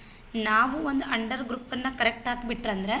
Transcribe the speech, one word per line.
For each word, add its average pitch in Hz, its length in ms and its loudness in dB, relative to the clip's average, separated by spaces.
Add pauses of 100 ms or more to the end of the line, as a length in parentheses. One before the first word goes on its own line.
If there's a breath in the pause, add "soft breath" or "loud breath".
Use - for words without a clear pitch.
(440 loud breath)
ನಾವು 247 400 4
ಒಂದು 277 220 0
ಅಂಡರ್ 233 380 -2
ಗ್ರೂಪನ್ನು 254 540 -4
ಕರೆಕ್ಟ್ 226 300 2
ಹಾಕ್ಬಿಟ್ರಂದ್ರೆ, 226 720 -2